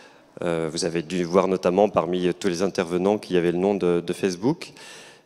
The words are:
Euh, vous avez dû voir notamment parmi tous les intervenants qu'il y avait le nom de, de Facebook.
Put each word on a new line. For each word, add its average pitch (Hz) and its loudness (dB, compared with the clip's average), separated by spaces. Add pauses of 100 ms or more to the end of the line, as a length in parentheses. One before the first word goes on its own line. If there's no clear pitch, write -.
(420)
Euh, 82 -2
vous 82 -4
avez 82 -2
dû 87 -2
voir 90 4
notamment 95 2
parmi 90 0
tous - -4
les 87 0
intervenants 92 0
qu'il 90 -4
y 90 4
avait 85 2
le 85 -2
nom 101 2
de, 87 2
de 87 -6
Facebook. 98 -4 (520)